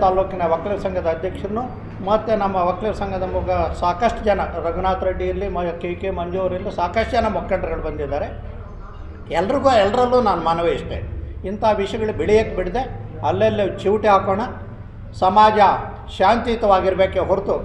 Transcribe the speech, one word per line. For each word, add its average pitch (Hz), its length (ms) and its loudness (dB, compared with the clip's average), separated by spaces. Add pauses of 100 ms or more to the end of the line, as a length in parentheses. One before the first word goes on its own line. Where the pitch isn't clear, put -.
ತಾಲೂಕಿನ 185 420 2
ಒಕ್ಕಲಿಗರ 170 400 0
ಸಂಘದ 180 280 -2
ಅಧ್ಯಕ್ಷರನ್ನು 196 540 -4 (400)
ಮತ್ತು 214 320 2
ನಮ್ಮ 196 200 0
ಒಕ್ಕಲಿಗರ 185 460 0
ಸಂಘದ 190 320 -2
ಮುಖ 180 140 -2 (320)
ಸಾಕಷ್ಟು 196 440 0
ಜನ, 196 160 2 (240)
ರಘುನಾಥ್ 180 400 0
ರೆಡ್ಡಿ 185 240 -2
ಇರಲಿ, 185 200 -2
ಮ-, 175 340 -4
ಕೆ 175 120 -6
ಕೆ 190 160 -6
ಮಂಜು 175 300 -4
ಅವರು 180 140 0
ಇರಲಿ, 185 220 -6
ಸಾಕಷ್ಟು 220 360 0
ಜನ 226 140 2
ಮುಖಂಡರುಗಳು 175 640 -2
ಬಂದಿದ್ದಾರೆ. 147 400 -4 (1040)
ಎಲ್ರಿಗೂ, 247 380 2 (140)
ಎಲ್ಲರಲ್ಲೂ 247 360 4
ನಾನು 190 220 2
ಮನವಿ 165 280 2
ಇಷ್ಟೇ, 120 280 -4 (460)
ಇಂಥ 208 200 -6 (120)
ವಿಷಯಗಳು 214 420 -2
ಬೆಳೆಯಕ್ಕೆ 214 380 4
ಬಿಡದೆ 185 280 -2 (420)
ಅಲ್ಲೆಲ್ಲೇ 208 400 2 (120)
ಚಿವುಟೆ 208 300 2
ಹಾಕೋಣ. 196 320 4 (800)
ಸಮಾಜ 208 400 6 (580)
ಶಾಂತಿಯುತವಾಗಿರಬೇಕೇ 190 1040 4
ಹೊರತು 180 340 0 (100)